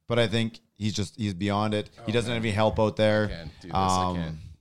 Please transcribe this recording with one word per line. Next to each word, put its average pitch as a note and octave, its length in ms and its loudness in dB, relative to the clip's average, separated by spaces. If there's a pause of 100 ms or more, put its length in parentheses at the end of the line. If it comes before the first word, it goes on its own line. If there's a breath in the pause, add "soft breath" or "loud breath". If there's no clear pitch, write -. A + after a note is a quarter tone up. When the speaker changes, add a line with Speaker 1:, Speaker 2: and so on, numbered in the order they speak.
Speaker 1:
but A#2 120 2
I A#2 80 4
think A2+ 320 0 (160)
he's G#2 180 -2
just, - 240 -4
he's G#2 160 -2
beyond G2+ 400 0
it. G#2 160 -4 (160)
He A2+ 60 -4
Speaker 2:
Oh, - 20 -2
Speaker 1:
doesn't A#2+ 160 0
Speaker 2:
man. A#2+ 60 -2
Speaker 1:
have A2+ 100 -2
any A2 80 0
help G#2+ 260 2
out G#2+ 160 2
there. G#2+ 300 4
Speaker 2:
I - 20 -2
can't E2+ 220 -10 (120)
do F#2 80 -16
this. - 60 -4
I F#2 300 2
Speaker 1:
Um, F2+ 120 -2
Speaker 2:
can't. D#2+ 180 -4 (260)